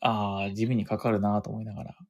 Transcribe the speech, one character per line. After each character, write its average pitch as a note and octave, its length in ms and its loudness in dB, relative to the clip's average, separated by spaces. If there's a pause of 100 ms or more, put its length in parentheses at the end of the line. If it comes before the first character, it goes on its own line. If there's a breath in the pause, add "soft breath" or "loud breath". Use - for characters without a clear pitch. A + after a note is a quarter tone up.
あ G2+ 480 0
ー、 G2 40 -6
地 A2+ 140 0
味 B2+ 80 2
に G#2 100 2
か G#2+ 120 -2
か A#2 140 2
る G#2+ 80 4
な G#2 220 2
と - 80 -6
思 A2 120 -4
い A2 40 -6
な G#2+ 80 -8
が G2 100 -8
ら。 - 120 -12 (140)